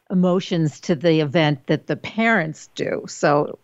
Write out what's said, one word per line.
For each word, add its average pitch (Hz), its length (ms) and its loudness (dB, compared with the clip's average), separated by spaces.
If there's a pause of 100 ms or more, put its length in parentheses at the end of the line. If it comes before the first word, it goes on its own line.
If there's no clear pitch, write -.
(100)
emotions 180 720 0
to 185 140 -2
the 156 260 2
event 151 460 0
that - 200 -2
the 156 100 -4
parents 214 800 -2
do. - 320 -4
So, 147 580 0